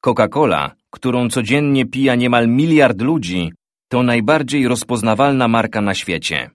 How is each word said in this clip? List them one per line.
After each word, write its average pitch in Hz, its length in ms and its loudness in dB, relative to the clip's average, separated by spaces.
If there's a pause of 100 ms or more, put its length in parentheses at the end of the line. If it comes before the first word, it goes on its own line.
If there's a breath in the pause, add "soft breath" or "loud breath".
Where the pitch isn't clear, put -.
Coca-Cola, 107 640 0 (200)
którą 123 400 -2
codziennie 135 560 0
pija 131 300 0
niemal 120 320 2
miliard 135 540 2
ludzi, 92 500 -2 (360)
to 127 160 0
najbardziej 127 640 0
rozpoznawalna 120 800 0
marka 113 340 0
na 101 120 -2
świecie. 80 600 -6